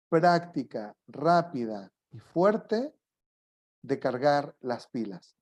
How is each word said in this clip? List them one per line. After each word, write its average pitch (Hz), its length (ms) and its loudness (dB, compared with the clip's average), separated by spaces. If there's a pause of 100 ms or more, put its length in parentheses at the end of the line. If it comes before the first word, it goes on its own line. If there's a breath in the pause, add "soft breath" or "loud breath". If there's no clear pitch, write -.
práctica, 160 880 0 (120)
rápida 131 840 -2 (200)
y 113 80 -20
fuerte 214 760 0 (880)
de 131 180 -4
cargar 143 600 0
las 120 240 -6
pilas, 101 560 -10